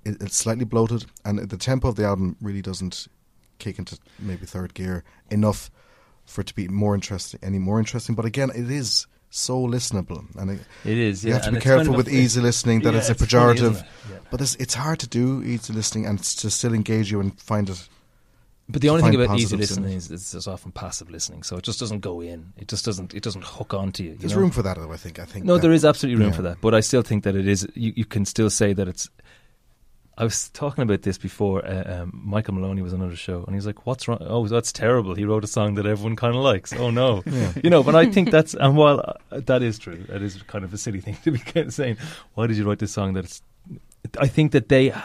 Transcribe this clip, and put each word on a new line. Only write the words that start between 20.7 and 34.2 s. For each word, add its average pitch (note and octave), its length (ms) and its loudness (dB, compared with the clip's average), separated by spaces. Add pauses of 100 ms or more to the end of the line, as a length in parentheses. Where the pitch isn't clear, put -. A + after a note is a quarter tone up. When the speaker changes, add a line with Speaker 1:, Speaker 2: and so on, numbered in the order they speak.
Speaker 2:
passive - 360 -10
listening, E2 340 -10
so - 140 -8
it F2+ 60 -10
just - 160 -6
doesn't G#2+ 220 -6
go F2+ 200 -8
in. E2+ 360 -14
It G2 100 -16
just - 160 -6
doesn't, F#2 300 -6
it G2+ 100 -10
doesn't F#2+ 220 -8
hook - 280 -10
onto G2 300 -4
you, E2 80 -10
you D#2 60 -14
Speaker 1:
There's - 160 -4
Speaker 2:
know? G2+ 80 4
Speaker 1:
room F#2 100 6
for - 120 -2
that, F#2 140 -2
though, D#2+ 140 -12
I D#2+ 60 -12
think. E2+ 220 -16
I E2+ 60 -12
think G2 200 -10
Speaker 2:
No, F3 80 6
Speaker 1:
that, F3 80 6
Speaker 2:
there D#3+ 100 6
is D#3 140 6
absolutely C3+ 360 4
room G#2 100 6
Speaker 1:
yeah. E2 60 0
Speaker 2:
for F2+ 40 -4
that, F2+ 180 -4
but A2 140 4
I A2 80 8
still A#2+ 220 4
think G#2+ 200 0
that G2 120 0
it G2 120 2
is, G2 180 2 (100)
you, A2+ 200 -2
you A2+ 100 0
can G2+ 200 -2
still G#2+ 240 2
say G2+ 240 2
that F#2+ 160 0
it's, - 200 -10 (1080)
I A#2 80 0
was - 240 -2
talking C#3+ 340 -4
about G2+ 200 2
this F#2+ 140 -2
before, F#2+ 480 -2
uh, F#2 380 -6
um, F2+ 220 -10
Michael G2+ 280 -2
Maloney F#2+ 280 -2
was F2+ 120 -4
on F#2 60 -2
another F2+ 160 -4
show, F2 300 -8
and F#2+ 100 -6
he's G2 100 -4
like, G#2 220 -8
"What's B2+ 200 -6
wrong? A#2 140 -2